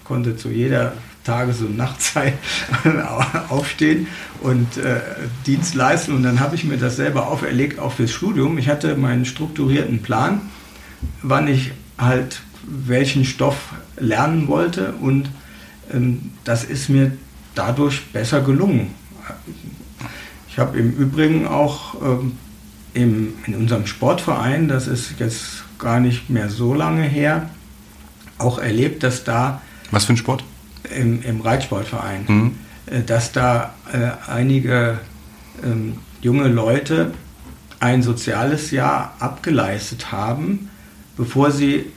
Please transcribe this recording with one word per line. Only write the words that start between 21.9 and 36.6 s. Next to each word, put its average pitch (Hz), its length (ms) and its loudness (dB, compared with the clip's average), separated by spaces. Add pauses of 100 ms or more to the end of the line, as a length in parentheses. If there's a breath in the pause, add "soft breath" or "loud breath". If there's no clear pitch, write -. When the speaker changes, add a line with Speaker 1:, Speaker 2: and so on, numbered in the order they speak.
Speaker 1:
ähm, 127 380 0 (560)
im, 110 400 2 (140)
in 104 80 -4
unserem 113 320 0
Sportverein, 151 800 2
das 131 180 0
ist 127 320 -4
jetzt - 460 -6 (160)
gar 117 180 2
nicht 120 320 2
mehr 107 180 0
so 120 240 0
lange 160 300 2
her, 147 480 0 (880)
auch 120 200 0
erlebt, 117 440 0
dass 123 220 -2
da 131 360 0 (300 loud breath)
Speaker 2:
Was 104 140 2
für 120 100 4
ein - 20 6
Sport? 131 280 -2 (520)
Speaker 1:
Im, 120 260 2
im 110 180 -2
Reitsportverein. 104 840 -2
Speaker 2:
Mhm. 110 280 6 (320 loud breath)
Speaker 1:
Äh, 120 160 -2
dass 117 300 0
da, 123 420 2 (180)
äh, 123 380 -2
einige, 123 720 2 (600)
ähm, 113 360 -2 (240)
junge 135 260 4
Leute 143 640 2 (680)